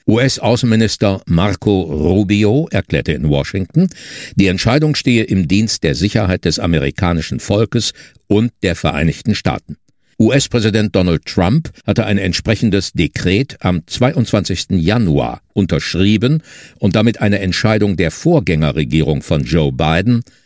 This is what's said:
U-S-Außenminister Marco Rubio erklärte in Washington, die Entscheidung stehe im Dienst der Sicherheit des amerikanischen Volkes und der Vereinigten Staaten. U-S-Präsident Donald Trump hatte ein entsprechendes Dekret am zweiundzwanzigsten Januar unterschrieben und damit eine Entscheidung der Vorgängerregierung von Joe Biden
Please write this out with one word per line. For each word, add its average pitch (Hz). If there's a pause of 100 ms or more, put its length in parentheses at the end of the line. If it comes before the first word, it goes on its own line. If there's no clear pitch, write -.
U-S-Außenminister 113
Marco 92
Rubio 101
erklärte 78
in 73
Washington, 95 (480)
die 98
Entscheidung 131
stehe 117
im 95
Dienst 104
der 71
Sicherheit 92
des -
amerikanischen 82
Volkes 110 (340)
und 110 (120)
der 87
Vereinigten 80
Staaten. - (420)
U-S-Präsident 110
Donald 90
Trump 127 (160)
hatte 107
ein 104
entsprechendes 98
Dekret 95
am 90
zweiundzwanzigsten 104
Januar 78 (120)
unterschrieben 101 (380)
und 95
damit 113
eine 101
Entscheidung 101
der 85
Vorgängerregierung 78
von 76
Joe 76
Biden 87 (220)